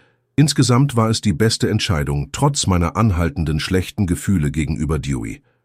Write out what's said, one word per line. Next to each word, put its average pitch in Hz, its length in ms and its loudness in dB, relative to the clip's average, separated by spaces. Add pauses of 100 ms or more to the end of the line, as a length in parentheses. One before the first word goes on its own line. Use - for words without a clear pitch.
(360)
Insgesamt 139 580 4
war 113 140 2
es 113 140 -2
die 104 100 0
beste 107 380 0
Entscheidung, 73 600 -2
trotz - 340 0
meiner 87 300 2
anhaltenden 82 640 0
schlechten 92 460 -2
Gefühle 85 440 0
gegenüber 76 480 -2
Dewey. 64 440 -6 (220)